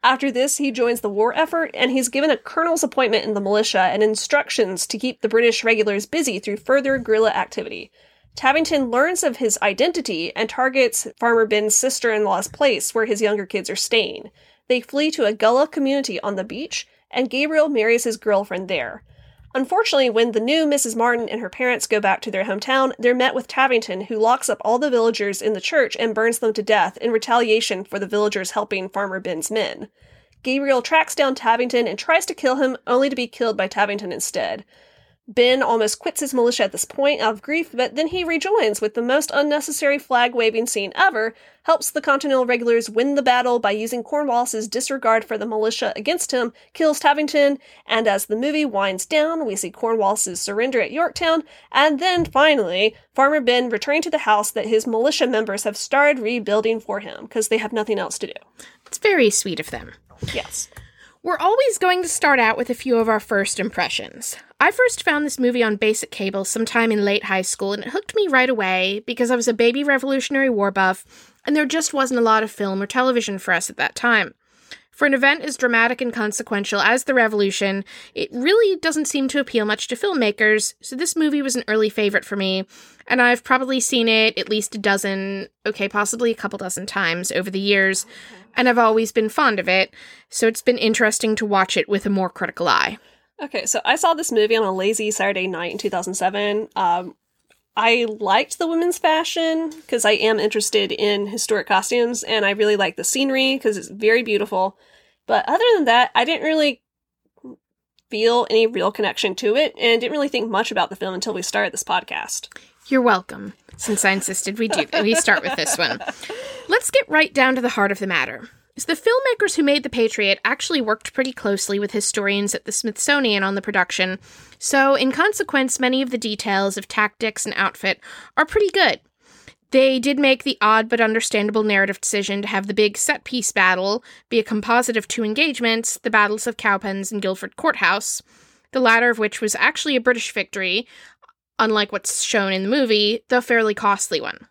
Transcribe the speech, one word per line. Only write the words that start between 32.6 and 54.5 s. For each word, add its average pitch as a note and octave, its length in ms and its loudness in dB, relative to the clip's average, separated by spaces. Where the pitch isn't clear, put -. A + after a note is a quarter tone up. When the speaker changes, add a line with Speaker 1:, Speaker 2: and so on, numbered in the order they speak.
Speaker 1:
only C4+ 220 2
to C4 80 -4
be B3 120 -6
killed A3 280 -4
by F#3+ 100 -2
Tabington G3+ 460 -2
instead. - 540 -6
Ben B3 320 2
almost A3+ 380 0
quits - 220 -6
his C#4 120 -4
militia A#3+ 300 2
at G3 80 0
this - 140 -6
point C#4 360 0
out A3+ 120 0
of G#3 100 -10
grief, D#4+ 320 -4
but A#3+ 220 -2
then D#4+ 100 0
he F4+ 160 -4
rejoins E4 580 0
with G#3+ 140 -2
the A#3 80 -2
most C4+ 320 0
unnecessary D4 640 0
flag-waving A#3+ 720 0
scene G3+ 260 -4
ever, A#3 400 2
helps D#4+ 260 2
the D4+ 100 -4
Continental C#4 460 2
regulars A#3 420 2
win B3 280 0
the C#4 60 2
battle B3 360 2
by G3+ 140 0
using A3+ 320 -4
Cornwallis's A#3+ 640 -2
disregard A3+ 560 0
for A3 120 -6
the G#3 80 -6
militia A3 520 -2
against D4 340 -4
him, B3 220 -2
kills D#4 260 0
Tabington, C#4+ 580 2
and A3 200 0
as G3+ 200 0
the G#3+ 100 -4
movie D4 280 0
winds G3 400 -2
down, D#4 400 0
we G#3 120 -4
see F#3 160 -8
Cornwallis's G#3+ 680 -2
surrender A#3 400 -2
at F3+ 120 -2
Yorktown, E4 500 0
and C#4+ 260 4
then F4 260 0
finally, A3 680 2
Farmer D4 280 4
Ben B3 280 2
returning C#4+ 340 -2
to E4 80 -4
the D4+ 80 0
house G#3 340 2